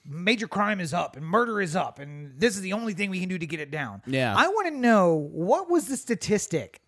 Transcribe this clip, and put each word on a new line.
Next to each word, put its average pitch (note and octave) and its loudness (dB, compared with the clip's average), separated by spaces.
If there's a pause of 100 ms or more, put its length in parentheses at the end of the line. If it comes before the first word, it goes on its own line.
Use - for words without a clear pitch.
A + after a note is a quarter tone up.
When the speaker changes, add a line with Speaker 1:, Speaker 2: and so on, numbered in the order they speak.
Speaker 1:
major F3+ -2
crime G3+ 0
is D3+ -4
up E3 -4
and C#3+ -12
murder G#3+ 0
is E3+ -2
up, C#3 -4
and C#3+ -14
this G3+ 2
is G3+ -6
the F#3 -4
only A3 -4
thing G3 -2
we F#3 -4
can F#3 -4
do F#3 -2
to E3+ -4
get D#3 -6
it C#3+ -10
down." A#2+ -8
Speaker 2:
Yeah. B2+ 2
Speaker 1:
I C#4 6
wanna G4 0
know A3 6
what E3+ 0
was E4+ 4
the C4+ -2
statistic - -2